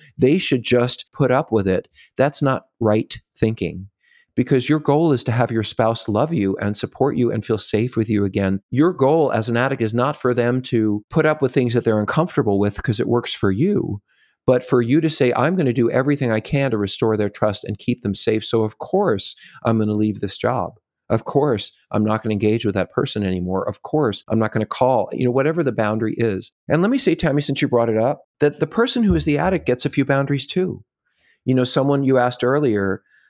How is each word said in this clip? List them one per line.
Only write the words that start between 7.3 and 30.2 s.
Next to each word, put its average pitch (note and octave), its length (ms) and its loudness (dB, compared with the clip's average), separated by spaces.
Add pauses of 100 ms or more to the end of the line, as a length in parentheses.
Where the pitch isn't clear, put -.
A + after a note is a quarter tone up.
and G#2+ 120 -4
feel A2 140 -2
safe A2 400 -2
with A2 100 2
you G#2 160 0
again. G2 360 0 (100)
Your D#3 240 2
goal C#3+ 380 2
as A2 180 -2
an A#2 80 0
addict B2+ 240 -2
is A2 140 -2
not C3 200 0
for B2 200 0
them B2 280 0
to G#2+ 460 0
put D#3 160 2
up D3+ 160 0
with C3+ 120 2
things B2 200 2
that A#2+ 120 0
they're G#2+ 140 2
uncomfortable G2+ 600 0
with G#2 240 -2
'cause G#2+ 160 0
it - 80 -2
works A#2+ 260 0
for G2 180 0
you, A2+ 500 -2 (440)
but B2+ 200 2
for B2 160 2
you B2 180 2
to D#3+ 100 2
say, C3 240 2
"I'm D3+ 220 0
gonna D3 160 2
do A#2 200 2
everything C3+ 400 0
I A2 80 0
can C#3 320 -2
to A2+ 60 0
restore G#2+ 380 0
their G#2 140 0
trust G#2 340 -2
and G#2 140 -6
keep - 240 -4
them G2+ 140 -2
safe. G#2+ 280 0
So A2+ 200 0
of G#2+ 160 -6
course F3 560 -2 (280)
I'm A2+ 160 2
gonna G#2+ 140 0
leave G#2+ 260 -2
this G2+ 180 -6
job." A2 400 -4 (320)
Of A2+ 160 -2
course, C#3 460 0 (200)
I'm G#2+ 140 0
not A2 160 0
gonna A2 120 -4
engage G#2+ 320 0
with G2+ 100 0
that F#2 160 -2
person G#2+ 340 -2
anymore. F#2 420 -2
Of - 140 -8
course, C3+ 460 -2
I'm A2+ 120 0
not A2 120 0
gonna A2 140 -2
call, B2 460 0
you - 140 -2
know, B2 60 2
whatever D3+ 320 0
the C3+ 80 -2
boundary A2 460 -2
is. G#2 340 -2 (160)
And D#3 140 2
let G3+ 100 2
me C#4 60 2
say, F#3+ 180 0
Tammy, D3 260 0
since C#3+ 200 -2
you C#3 60 2
brought A#2 220 2
it A2 80 0
up, B2 260 0 (160)
that D3 200 0
the D#3 80 0
person A#3+ 360 0
who F#3+ 120 4
is D3+ 100 -2
the C#3+ 120 2
addict F3 280 -2
gets - 200 0
a D3 40 -2
few C3+ 160 0
boundaries C#3 420 -2